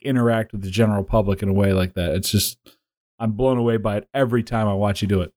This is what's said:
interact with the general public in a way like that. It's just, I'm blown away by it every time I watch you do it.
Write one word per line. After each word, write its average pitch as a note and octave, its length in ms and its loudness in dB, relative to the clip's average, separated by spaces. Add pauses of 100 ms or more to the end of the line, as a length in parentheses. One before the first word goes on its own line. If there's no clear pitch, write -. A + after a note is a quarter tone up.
interact A#2 480 0
with G2+ 120 -10
the F#2+ 60 -8
general G#2 360 2
public G2+ 360 0
in G2+ 80 -2
a F#2+ 40 2
way G2 200 2
like F#2 200 0
that. E2+ 220 -2
It's G2 140 -4
just, - 280 0 (600)
I'm A2+ 140 -2
blown B2+ 240 0
away A#2 200 2
by G#2 200 -2
it G#2 160 -8
every B2 300 2
time A2 240 -2
I G2+ 60 0
watch G2+ 280 0
you G#2 60 0
do F#2+ 140 2
it. E2 160 -8